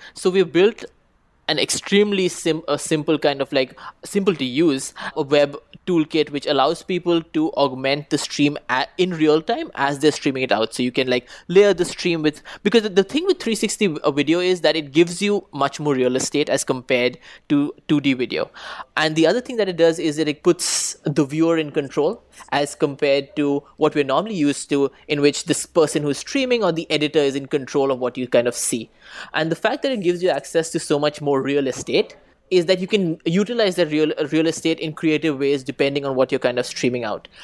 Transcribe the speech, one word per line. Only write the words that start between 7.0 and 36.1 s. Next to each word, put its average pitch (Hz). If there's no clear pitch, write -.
to 156
augment 135
the 151
stream 147
a-, 127
in 185
real 156
time 202
as 139
they're 147
streaming 135
it 127
out. 110
So -
you 123
can, 127
like, 123
layer 196
the 165
stream 165
with, 151
because 220
the, 208
the 190
thing 320
with 381
three 226
sixty 214
v-, 156
video 147
is 180
that 156
it 151
gives 170
you 202
much 139
more 147
real 127
estate 147
as 135
compared 127
to 143
two 147
D 139
video. 120
And 156
the 160
other 214
thing 247
that 202
it 175
does 165
is 151
that 156
it 147
puts -
the 151
viewer 160
in 151
control 147
as 143
compared 139
to 143
what 147
we're 147
normally 156
used 143
to, 139
in 147
which 143
this -
person 156
who's 143
streaming 247
or 180
the 165
editor 151
is 139
in 139
control 139
of 127
what 123
you 127
kind 120
of 120
see. -
And 160
the 165
fact 240
that 277
it 233
gives 175
you 185
access 160
to 165
so 151
much 147
more 143
real 139
estate -
is 175
that 185
you 185
can 175
utilize 202
that 175
real, 151
real 160
estate 160
in 156
creative 151
ways 139
depending 139
on 135